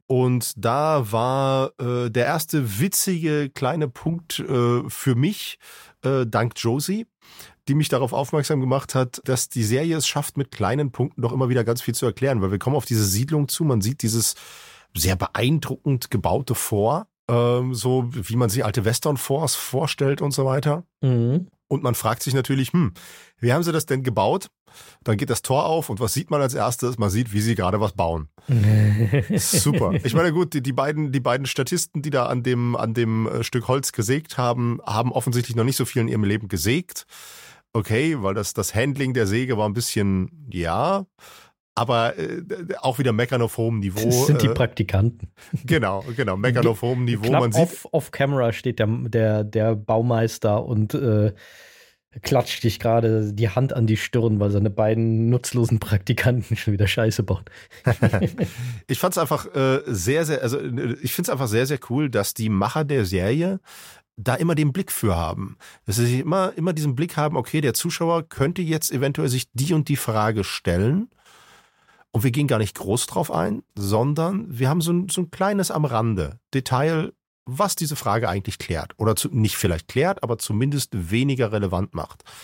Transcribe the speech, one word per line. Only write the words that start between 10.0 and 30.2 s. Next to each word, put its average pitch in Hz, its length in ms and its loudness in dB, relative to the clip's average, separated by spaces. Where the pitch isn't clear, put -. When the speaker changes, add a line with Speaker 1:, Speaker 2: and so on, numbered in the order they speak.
Speaker 1:
schafft, - 300 -4
mit 139 140 -4
kleinen 123 400 0
Punkten - 300 -4
doch 113 120 0
immer 131 160 0
wieder 120 140 2
ganz 117 180 -2
viel 120 120 -2
zu - 120 -2
erklären, 120 360 0
weil 95 100 0
wir 101 80 0
kommen 139 160 0
auf 135 100 -2
diese 107 200 2
Siedlung 135 420 0
zu, - 160 -4
man 123 180 2
sieht 117 200 -4
dieses 113 340 0
sehr 90 220 0
beeindruckend 127 920 -2
gebaute 113 460 0
Fort, 117 520 0
ähm, 123 460 2
so 123 360 0
wie 113 260 -6
man 123 120 4
sich 117 160 0
alte 104 200 0
Western-Forts 135 680 0
vorstellt 139 680 -2
und 147 100 0
so 135 140 0
weiter. 147 380 0
Speaker 2:
Mhm. 127 460 2
Speaker 1:
Und 135 160 -2
man 123 100 2
fragt 113 300 -2
sich 131 100 -2
natürlich, 135 400 0
„Hm, 151 200 2
wie 120 140 4
haben 165 80 4
sie 170 100 0
das 156 140 0
denn 135 160 -2
gebaut?“ 127 480 0
Dann 110 140 2
geht 127 120 -2
das 117 140 -2
Tor 139 240 2
auf 160 240 0
und 101 80 -4
was 117 160 0
sieht - 160 -4
man 143 100 2
als 131 140 0
erstes? 123 420 -2
Man 104 140 2
sieht, 113 220 0
wie 104 80 0
sie 113 120 2
gerade 95 260 2
was 104 140 0
bauen. 82 360 -2
Speaker 2:
<laughs> 107 880 4
Speaker 1:
Super. 117 560 2
Ich 123 100 0
meine, 165 200 4